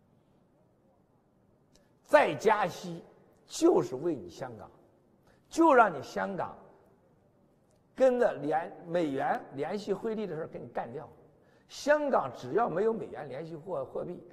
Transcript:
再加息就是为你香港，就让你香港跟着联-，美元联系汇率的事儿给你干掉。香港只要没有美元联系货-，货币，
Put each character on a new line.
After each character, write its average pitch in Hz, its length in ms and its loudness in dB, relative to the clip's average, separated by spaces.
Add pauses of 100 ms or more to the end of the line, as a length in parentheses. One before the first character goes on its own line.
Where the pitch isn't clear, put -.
(2000)
再 247 320 4
加 208 320 2
息 170 380 -10 (420)
就 330 340 4
是 123 140 -4
为 151 220 -2
你 90 120 -12
香 127 300 -12
港， - 100 -18 (800)
就 320 240 6
让 226 200 8
你 135 100 -8
香 196 340 -6
港 117 200 -6 (1400)
跟 254 240 4
着 214 160 2
联-， 156 380 -4 (140)
美 165 240 0
元 135 300 -2 (140)
联 151 240 -6
系 202 140 -4
汇 220 240 -4
率 214 100 -4
的 175 80 -8
事 156 80 -6
儿 - 60 -10
给 175 100 -14
你 165 100 -12
干 180 240 -8
掉。 147 160 -12 (600)
香 294 420 2
港 185 240 2
只 127 200 -8
要 208 140 2
没 165 140 -2
有 226 100 2
美 170 140 -8
元 127 220 -12
联 151 180 -10
系 165 80 -12
货-， 156 320 -8
货 - 180 -8
币， 175 160 -10 (120)